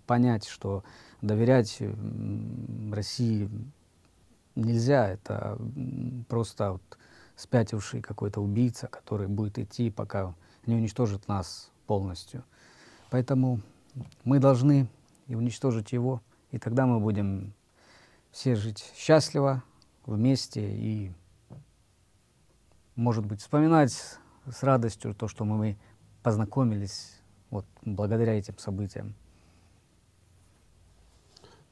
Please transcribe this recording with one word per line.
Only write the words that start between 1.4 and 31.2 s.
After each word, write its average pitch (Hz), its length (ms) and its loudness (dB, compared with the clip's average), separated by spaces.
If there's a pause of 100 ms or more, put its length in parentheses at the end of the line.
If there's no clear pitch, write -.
м, 107 1120 -8
России 104 560 -2 (1040)
нельзя. 117 560 2
Это, 104 480 -6
м, 123 720 -6
просто 110 440 -2
вот - 260 -16 (360)
спятивший 113 680 0
какой-то 104 400 -6
убийца, 113 440 0
который - 420 -6
будет 104 300 -2
идти, 113 320 -4
пока 101 460 -4 (320)
не 117 80 2
уничтожит 110 520 0
нас - 440 -6 (160)
полностью. 98 560 -4 (640)
Поэтому 127 500 2 (640)
мы 135 140 4
должны 135 500 6 (380)
и 131 80 -8
уничтожить 117 580 -2
его, 123 300 -2 (300)
и 120 80 -6
тогда 123 260 2
мы 123 140 4
будем 101 560 -2 (760)
все - 240 0
жить 107 420 -4
счастливо, 139 680 2 (420)
вместе 120 560 0
и, 104 500 -4 (1800)
может 117 300 0
быть, 104 160 -6
вспоминать 151 760 4 (280)
с 123 140 -12
радостью 117 540 2
то, 110 120 -6
что - 160 -8
мы, 107 140 0
мы 107 200 0 (440)
познакомились 107 1000 -2 (300)
вот 101 120 -6 (200)
благодаря 107 480 0
этим 101 240 -4
событиям. 104 560 -6 (2500)